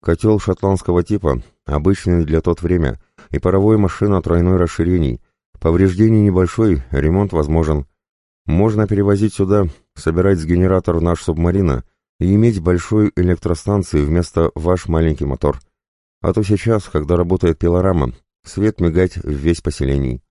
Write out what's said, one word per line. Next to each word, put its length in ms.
Котел 380
шотландского 640
типа, 400
обычный 580
для 160
тот 220
время, 380
и 100
паровой 380
машина 440
тройной 340
расширений. 680
Повреждений 640
небольшой, 600
ремонт 420
возможен. 520
Можно 420
перевозить 460
сюда, 320
собирать 440
с 60
генератор 560
наш 200
субмарина 640
и 140
иметь 260
большую 580
электростанцию 880
вместо 480
ваш 340
маленький 380
мотор. 340
А 120
то 100
сейчас, 400
когда 340
работает 400
пилорама, 560
свет 340
мигать 380
в 120
весь 320
поселении. 680